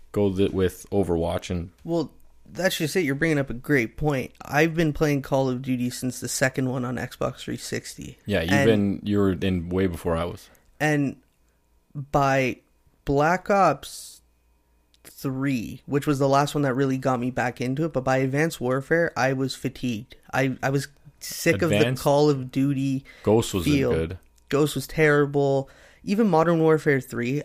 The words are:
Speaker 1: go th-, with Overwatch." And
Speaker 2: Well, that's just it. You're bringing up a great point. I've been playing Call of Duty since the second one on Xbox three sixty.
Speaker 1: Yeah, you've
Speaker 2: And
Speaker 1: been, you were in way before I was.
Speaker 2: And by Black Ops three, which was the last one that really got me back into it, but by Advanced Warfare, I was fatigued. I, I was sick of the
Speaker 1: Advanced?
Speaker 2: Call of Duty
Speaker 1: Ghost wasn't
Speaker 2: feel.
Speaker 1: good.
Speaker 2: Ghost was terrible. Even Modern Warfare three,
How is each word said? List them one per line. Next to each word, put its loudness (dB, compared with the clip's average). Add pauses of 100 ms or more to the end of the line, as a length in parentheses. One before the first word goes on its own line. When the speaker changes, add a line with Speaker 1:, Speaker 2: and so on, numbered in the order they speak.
(120)
Speaker 1:
go 2
th-, 2
with -2
Overwatch." -2
And -4 (160)
Speaker 2:
Well, -2 (420)
that's -2
just -2
it. 2
You're 0
bringing 0
up -2
a -4
great 0
point. -2 (100)
I've 0
been 0
playing 2
Call 0
of -4
Duty -2
since -6
the -8
second 0
one -4
on -6
Xbox -6
three -8
sixty. -10
Speaker 1:
Yeah, 0
you've -2
Speaker 2:
And 4
Speaker 1:
been, 4
you 2
were 4
in -2
way 0
before -2
I -2
was. -10 (320)
Speaker 2:
And 0 (800)
by 0 (480)
Black 0
Ops 0 (800)
three, -6
which -2
was 0
the 2
last 2
one 0
that 0
really 0
got 0
me -2
back -4
into -2
it, -4
but -4
by 2
Advanced 0
Warfare, 0
I 0
was -2
fatigued. -8 (160)
I, 0
I 0
was -2 (320)
sick -2
of 0
the 2
Speaker 1:
Advanced? 0
Speaker 2:
Call 4
of -2
Duty 0 (180)
Speaker 1:
Ghost 2
wasn't 2
Speaker 2:
feel. 2
Speaker 1:
good. -4 (300)
Speaker 2:
Ghost 0
was -6
terrible. 2 (360)
Even 2
Modern 4
Warfare 4
three, -4